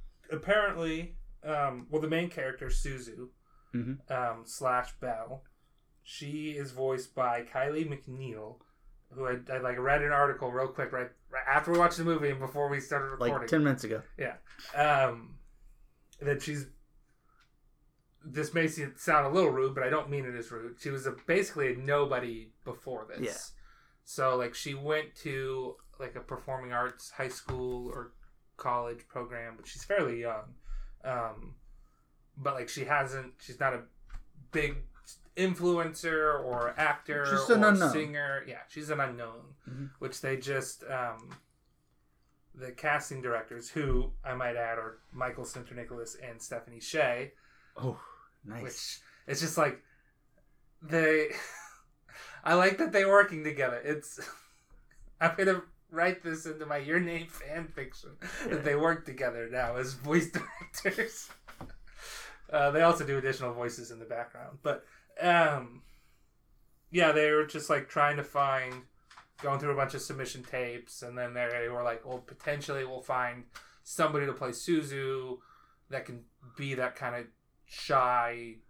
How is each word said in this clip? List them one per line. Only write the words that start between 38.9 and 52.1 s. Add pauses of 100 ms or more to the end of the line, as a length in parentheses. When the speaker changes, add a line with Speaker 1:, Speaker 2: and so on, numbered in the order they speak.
Speaker 1:
an
unknown, (140)
Speaker 2:
Mm-hmm. (120)
Speaker 1:
which
they
just,
um, (1200)
the
casting
directors,
who (120)
I
might
add
are (140)
Michael
Sinterniklaas
and
Stephanie
Sheh. (480)
Speaker 2:
Oh, (440)
nice.
Speaker 1:
Which, (260)
it's
just
like, (1000)
they, (560)
<laughs>